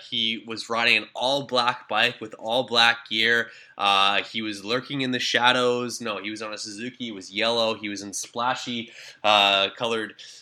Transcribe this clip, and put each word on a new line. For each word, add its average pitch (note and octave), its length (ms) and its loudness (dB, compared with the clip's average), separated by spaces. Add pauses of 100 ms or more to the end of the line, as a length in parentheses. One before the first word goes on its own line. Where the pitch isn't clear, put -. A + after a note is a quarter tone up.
he A2+ 380 -4
was A2+ 220 -8
riding A#2 260 4
an G#2+ 180 -2
all-black B2 760 -2
bike A#2 320 0
with A2 180 -10
all-black A#2 720 2
gear. A2+ 400 2 (280)
Uh, G2 460 4
he A2+ 180 -8
was G#2 220 -8
lurking C3 380 -4
in B2+ 100 -2
the B2 80 -2
shadows. B2 800 2
No, G#2+ 240 -6
he G#2 60 -8
was G#2+ 120 -8
on G#2+ 120 -10
a G#2 40 -8
Suzuki. A2+ 520 -10
It G#2+ 40 -8
was F#2+ 200 -14
yellow. A2+ 400 0
He G#2 160 -8
was G2+ 120 -6
in G2+ 120 -10
splashy, A#2+ 800 -6 (340)
uh, G2+ 460 6
colored A2+ 420 -4 (280)